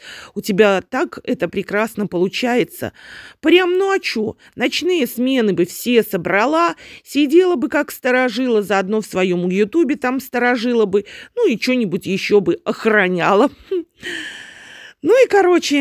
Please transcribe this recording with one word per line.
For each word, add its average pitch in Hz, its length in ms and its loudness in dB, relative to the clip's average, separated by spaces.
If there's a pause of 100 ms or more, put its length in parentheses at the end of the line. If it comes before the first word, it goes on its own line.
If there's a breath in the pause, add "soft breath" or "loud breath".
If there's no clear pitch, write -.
(340 loud breath)
У 214 80 -8
тебя 196 480 4
так 277 340 -4
это 180 240 -4
прекрасно 208 600 -4
получается. 196 840 -2 (480 loud breath)
Прям, 359 380 4
ну 392 140 0
а 392 80 0
че? - 360 -6 (200 soft breath)
Ночные 285 500 -2
смены 240 480 0
бы 175 120 0
все 226 360 0
собрала – 233 760 0 (280 loud breath)
сидела 330 520 2
бы 240 140 -4
как 294 220 -4
сторожила, 254 680 -2
заодно 196 400 -2
в - 40 -18
своем 180 440 -2
ютубе 240 460 0
там 254 240 -4
сторожила 240 680 0
бы, 196 180 0 (320 loud breath)
ну 466 120 2
и 226 100 0
че-нибудь 233 480 -2
еще 196 340 2
бы 175 240 0
охраняла. 190 880 2 (200)
<laughs> 359 160 -4 (1160 loud breath)
Ну 466 220 6
и, - 40 4
короче, 359 520 4